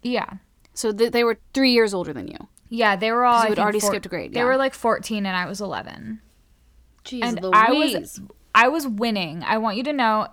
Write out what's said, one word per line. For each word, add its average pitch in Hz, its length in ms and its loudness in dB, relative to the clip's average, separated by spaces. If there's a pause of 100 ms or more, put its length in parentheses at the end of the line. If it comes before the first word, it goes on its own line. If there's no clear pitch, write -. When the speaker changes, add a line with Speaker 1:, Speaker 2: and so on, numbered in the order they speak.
Speaker 1:
Yeah. 240 340 -4 (380)
Speaker 2:
So 220 200 -2
th-, 233 180 2
they 240 140 2
were 226 120 0 (160)
three 269 180 4
years 226 220 4
older 165 200 -4
than 120 160 -10
you. - 80 -16 (320)
Speaker 1:
Yeah, 226 260 2
they 220 160 0
were 240 140 2
all, 240 100 6
Speaker 2:
'Cause 233 60 4
Speaker 1:
I 220 40 4
Speaker 2:
you 214 40 0
had 208 80 0
Speaker 1:
think, 208 60 2
Speaker 2:
already 208 180 0
Speaker 1:
four-, 202 100 2
Speaker 2:
skipped 196 140 -4
a 185 40 -10
grade, - 240 -8
Speaker 1:
they 240 60 -2
Speaker 2:
yeah. 240 60 2
Speaker 1:
were, 262 120 2
like, 269 160 0
fourteen 214 520 -2
and 185 100 -4
I 180 120 -2
was 196 120 -10
eleven. 214 600 -10 (840)
Speaker 2:
Jeez 247 200 -8
Speaker 1:
And 233 180 -4
Speaker 2:
Louise. 185 140 -2
Speaker 1:
I 220 160 6
was, 285 500 -2 (340)
I 226 140 6
was 294 180 -4
winning. 202 560 -4
I 220 140 0
want 220 200 -2
you 262 60 -4
to 294 100 -4
know 220 400 0